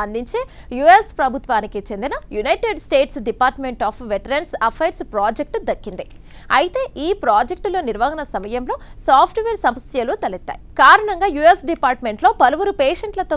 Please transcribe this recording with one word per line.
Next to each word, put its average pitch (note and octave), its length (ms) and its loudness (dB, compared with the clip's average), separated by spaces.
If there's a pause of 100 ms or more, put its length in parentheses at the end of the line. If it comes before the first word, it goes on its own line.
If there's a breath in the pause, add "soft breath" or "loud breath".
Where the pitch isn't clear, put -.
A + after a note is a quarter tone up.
అందించే A#3+ 380 -6 (360 loud breath)
యుఎస్ F4 420 6
ప్రభుత్వానికి B3 600 -2 (120)
చెందిన A3+ 220 -6 (280)
United F#4 360 0 (100)
States C#4+ 280 2 (140)
Department B3+ 500 -2 (100)
of - 100 -8 (140)
Veterans A#3+ 400 -4 (160)
Affairs D#4+ 300 -2 (140)
ప్రాజెక్ట్ A3 460 -2 (100)
దక్కింది. - 380 -8 (500 loud breath)
అయితే F4+ 240 0 (240)
ఈ - 20 -2 (160)
ప్రాజెక్టులో C4 640 -2
నిర్వహణ B3 340 -4 (120)
సమయంలో A#3+ 420 -8 (320 loud breath)
సాఫ్ట్‌వేర్ G4 580 4
సమస్యలు B3 480 -4 (120)
తలెత్తాయి. - 340 -10 (220)
కారణంగా F#4+ 460 6 (100)
యుఎస్ E4 340 6
డిపార్ట్‌మెంట్లో B3+ 580 0 (120)
పలువురు F#4 400 4
పేషెంట్లతో F4+ 560 -2